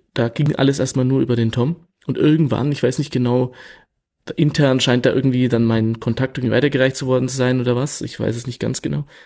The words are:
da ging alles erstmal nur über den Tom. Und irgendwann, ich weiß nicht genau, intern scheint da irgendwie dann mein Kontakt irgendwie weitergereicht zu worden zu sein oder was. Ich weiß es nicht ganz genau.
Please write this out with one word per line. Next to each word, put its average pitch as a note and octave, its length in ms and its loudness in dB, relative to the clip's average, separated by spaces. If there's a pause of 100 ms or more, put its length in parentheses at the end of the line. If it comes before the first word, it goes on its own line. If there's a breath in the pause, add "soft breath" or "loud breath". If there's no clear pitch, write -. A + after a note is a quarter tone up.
(140)
da A#2 160 0
ging D3 260 0
alles C#3 240 2
erstmal C3 260 0
nur C3 160 2
über B2 140 0
den A2+ 160 0
Tom. C3 240 -2 (320)
Und B2+ 100 -4
irgendwann, D3 540 2
ich C#3 100 -6
weiß B2+ 160 0
nicht C#3+ 140 -4
genau, B2+ 420 0 (840 loud breath)
intern C#3+ 440 2
scheint B2 260 2
da C3 60 4
irgendwie B2+ 360 2
dann A#2 180 2
mein A2+ 340 0
Kontakt B2+ 380 -4
irgendwie A#2+ 180 0
weitergereicht C3 400 2
zu C#3 100 -6
worden B2+ 240 0
zu C3 80 -8
sein B2+ 220 0
oder A#2+ 160 0
was. C3+ 260 -4
Ich - 180 -10
weiß A2 160 -2
es A#2+ 120 -10
nicht A#2+ 120 -10
ganz B2 220 -4
genau. C#3+ 240 -4 (200 loud breath)